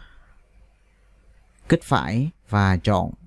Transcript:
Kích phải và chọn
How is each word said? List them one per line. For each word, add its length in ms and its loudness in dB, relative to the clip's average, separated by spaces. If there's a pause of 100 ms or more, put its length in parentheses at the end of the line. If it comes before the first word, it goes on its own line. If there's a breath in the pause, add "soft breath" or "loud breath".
(1700 soft breath)
Kích 140 2
phải 480 -2 (180)
và 280 2
chọn 340 -2 (160)